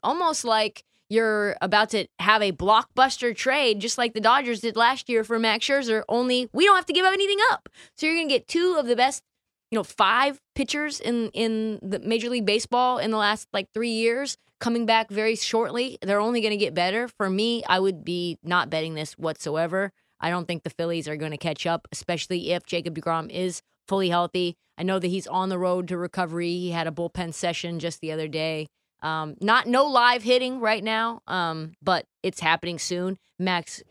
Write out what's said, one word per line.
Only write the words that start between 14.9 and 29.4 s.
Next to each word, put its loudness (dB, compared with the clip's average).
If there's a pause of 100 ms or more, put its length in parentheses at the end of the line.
very 0
shortly. -2
They're 2
only 0
gonna 0
get 0
better. 0
For -2
me, 0
I 4
would 0
be -4
not 0
betting -4
this -8
whatsoever. -4 (280)
I -2
don't -4
think -6
the -8
Phillies -4
are -6
gonna -6
catch -4
up, -4
especially -6
if -4
Jacob -6
deGrom -4
is -6 (260)
fully 0
healthy. 0 (200)
I -10
know 0
that -2
he's -4
on -2
the -4
road 0
to -4
recovery. -4
He -4
had -2
a -4
bullpen -6
session -4
just -6
the -6
other -4
day. -4 (380)
Um, -4